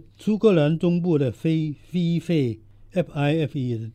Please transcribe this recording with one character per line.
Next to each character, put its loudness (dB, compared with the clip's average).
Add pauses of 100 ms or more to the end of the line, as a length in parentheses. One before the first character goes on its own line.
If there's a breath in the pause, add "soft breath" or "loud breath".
(180)
苏 -2
格 4
兰 4
中 0
部 2
的 0
非-， -2 (160)
非 0
费 -2 (340)
，F -4
I 0
F -4
E -4
的 -8